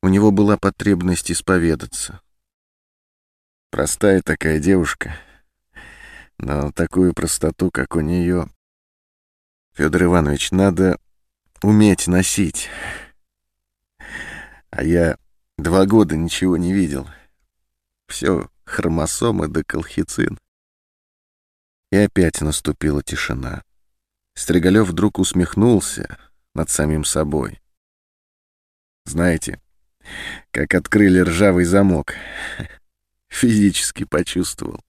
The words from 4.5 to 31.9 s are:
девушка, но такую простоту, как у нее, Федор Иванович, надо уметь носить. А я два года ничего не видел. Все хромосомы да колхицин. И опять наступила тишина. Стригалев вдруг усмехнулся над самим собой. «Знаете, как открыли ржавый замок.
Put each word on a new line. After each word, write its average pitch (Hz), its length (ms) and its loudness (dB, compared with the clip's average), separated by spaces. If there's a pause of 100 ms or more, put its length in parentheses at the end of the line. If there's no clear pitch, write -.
девушка, 82 580 0 (1200)
но 71 340 -4
такую 87 420 2
простоту, - 580 -2
как - 240 -4
у 82 40 0
нее, 87 480 0 (1300)
Федор 78 280 2
Иванович, 78 440 2
надо 92 480 2 (640)
уметь 104 460 4
носить. 90 600 0 (2000)
А - 120 -6
я 85 360 2 (400)
два 87 260 2
года 98 320 4
ничего 85 400 -2
не 87 160 -2
видел. 71 340 -2 (1000)
Все - 420 -4 (160)
хромосомы 82 840 -2
да 78 160 -4
колхицин. - 760 -6 (1500)
И 98 60 2
опять 98 440 2
наступила 76 600 -2
тишина. - 580 -8 (720)
Стригалев 92 560 2
вдруг 90 300 0
усмехнулся 98 1000 0 (380)
над 80 160 -6
самим 76 340 -2
собой. 73 560 -4 (1400)
«Знаете, 85 560 -2 (880)
как - 240 -4
открыли 92 460 4
ржавый 90 460 2
замок. 90 500 2 (1120)